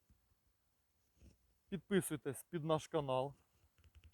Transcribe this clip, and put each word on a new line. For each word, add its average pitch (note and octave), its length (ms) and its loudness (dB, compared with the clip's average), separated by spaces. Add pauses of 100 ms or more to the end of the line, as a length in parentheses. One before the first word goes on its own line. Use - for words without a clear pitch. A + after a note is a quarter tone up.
(1700)
підписуйтесь D#3 760 -2
під D#3+ 200 -6
наш D#3 240 2
канал, C#3 460 0 (800)